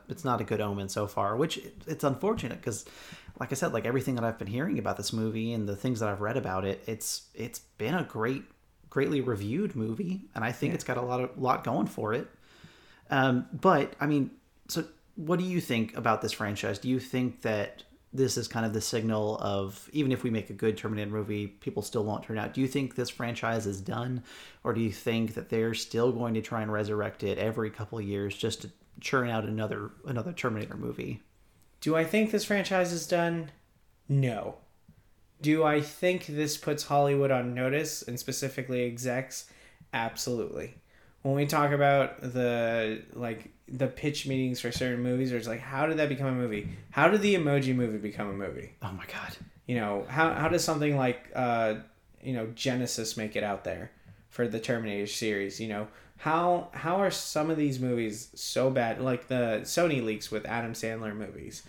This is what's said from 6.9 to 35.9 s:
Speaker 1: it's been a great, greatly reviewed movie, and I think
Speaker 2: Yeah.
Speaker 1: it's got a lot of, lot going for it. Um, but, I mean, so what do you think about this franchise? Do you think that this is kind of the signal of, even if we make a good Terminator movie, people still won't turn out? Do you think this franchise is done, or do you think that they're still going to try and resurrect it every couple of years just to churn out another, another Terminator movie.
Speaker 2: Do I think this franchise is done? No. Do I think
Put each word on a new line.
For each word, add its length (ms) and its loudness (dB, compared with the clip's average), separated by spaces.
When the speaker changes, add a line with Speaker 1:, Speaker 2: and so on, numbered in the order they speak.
Speaker 1:
it's 260 -10
been 360 -4
a 80 0
great, 400 -2
greatly 320 2
reviewed 540 0
movie, 500 -2
and 80 -2
I 80 0
think 200 -2
Speaker 2:
Yeah. 40 -2
Speaker 1:
it's 80 -6
got 140 -2
a 40 -2
lot 200 0
of, 200 -4
lot 220 2
going 240 2
for 260 -2
it. 140 -2
Um, 420 4
but, 480 4
I 80 0
mean, 240 2
so 180 -2
what 240 0
do 60 0
you 140 2
think 380 0
about 240 2
this 120 -2
franchise? 440 -2
Do 120 -6
you 100 2
think 420 -2
that 420 -2
this 240 2
is 100 -2
kind 180 0
of 80 0
the 80 2
signal 580 0
of, 540 -2
even 180 2
if 100 0
we 80 0
make 200 -2
a 40 -8
good 240 2
Terminator 320 -4
movie, 380 -2
people 340 -6
still 220 -2
won't 200 -2
turn 140 -4
out? 160 -4
Do 80 0
you 60 4
think 280 -2
this 140 -2
franchise 560 -2
is 160 -4
done, 420 -4
or 100 0
do 80 2
you 100 2
think 420 0
that 160 -8
they're 240 2
still 380 2
going 240 0
to 60 2
try 200 -4
and 100 -2
resurrect 520 0
it 160 0
every 320 0
couple 260 -8
of 80 -4
years 320 -2
just 260 -2
to 80 -14
churn 300 2
out 160 0
another, 460 -4
another 280 -4
Terminator 440 -2
movie. 440 -6
Speaker 2:
Do 160 0
I 80 4
think 280 4
this 140 0
franchise 460 2
is 160 -4
done? 440 2
No. 480 2
Do 220 4
I 180 6
think 460 0